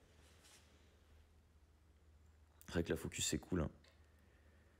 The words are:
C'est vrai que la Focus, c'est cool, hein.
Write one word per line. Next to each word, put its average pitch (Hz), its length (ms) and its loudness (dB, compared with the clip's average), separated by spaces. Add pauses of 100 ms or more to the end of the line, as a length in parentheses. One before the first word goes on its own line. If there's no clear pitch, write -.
(2750)
C'est - 60 -12
vrai 85 120 2
que - 60 -2
la 82 60 2
Focus, - 300 -2
c'est - 120 2
cool, - 220 0
hein. 80 100 2 (1080)